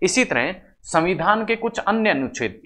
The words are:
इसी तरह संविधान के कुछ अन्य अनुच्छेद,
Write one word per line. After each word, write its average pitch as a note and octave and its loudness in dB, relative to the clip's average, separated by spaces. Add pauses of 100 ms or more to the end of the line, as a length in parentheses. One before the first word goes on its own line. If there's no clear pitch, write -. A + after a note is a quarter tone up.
इसी G#3+ 2
तरह C3+ 0 (280)
संविधान F3+ 0
के A3+ 0
कुछ A3+ -4
अन्य G#3+ 2
अनुच्छेद, B2 -2